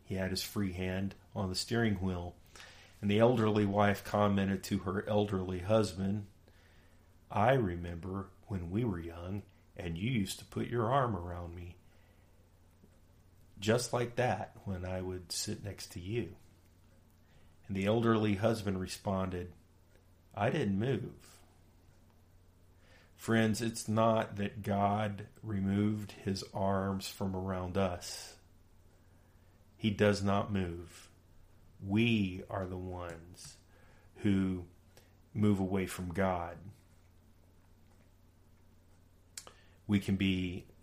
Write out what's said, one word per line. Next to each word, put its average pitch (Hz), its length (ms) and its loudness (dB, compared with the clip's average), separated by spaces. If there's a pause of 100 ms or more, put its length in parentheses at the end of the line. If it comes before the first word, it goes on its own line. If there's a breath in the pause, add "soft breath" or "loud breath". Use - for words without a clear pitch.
he 101 120 -6
had 92 160 -2
his 92 120 -4
free 98 300 -2
hand 92 420 -2 (200)
on 98 140 -2
the 90 60 -4
steering 113 400 0
wheel. 90 400 -4 (680 loud breath)
And 104 80 0
the 104 100 4
elderly 110 460 6
wife 101 380 4
commented 98 640 2
to 101 140 0
her 98 280 -2
elderly 95 520 0
husband, 98 680 0 (1040 soft breath)
"I 107 220 4
remember 90 760 -2 (180)
when 87 220 -4
we 104 140 0
were 95 160 -2
young, 87 440 -8 (340 soft breath)
and 85 200 -6
you 110 140 -2
used 104 280 -2
to - 60 -18
put 117 220 -6
your 120 240 0
arm 127 240 2
around 87 400 -8
me 87 220 -14 (1800 soft breath)
just 110 340 2
like 120 220 -2
that 107 400 0 (100)
when 92 200 -6
I 92 160 -4
would 92 300 -8
sit - 320 -6
next 95 300 -10
to 95 60 -10
you." 92 360 -6 (1300 soft breath)
And 95 100 -4
the 95 80 0
elderly 110 500 4
husband 101 440 2
responded, 92 720 -4 (800)
"I 104 140 2
didn't 104 300 0
move." - 540 -4 (1900 soft breath)
Friends, 113 380 4
it's 113 260 -4
not 110 480 4
that 101 280 -6
God 101 640 0 (140)
removed 104 720 0
his - 320 -4 (100)
arms 98 540 0
from 95 260 -4
around 92 440 -4
us. - 580 -2 (1400 soft breath)
He 110 140 2
does 101 300 4
not 101 300 2
move. 87 560 -4 (720)
We 101 680 2
are 98 160 -4
the 92 100 -8
ones 87 800 -10 (680 soft breath)
who 95 420 2 (680 soft breath)
move 101 280 4
away 95 240 0
from 90 260 -6
God. 87 460 0 (3250 loud breath)
We 104 140 4
can 98 160 2
be 92 480 0 (180)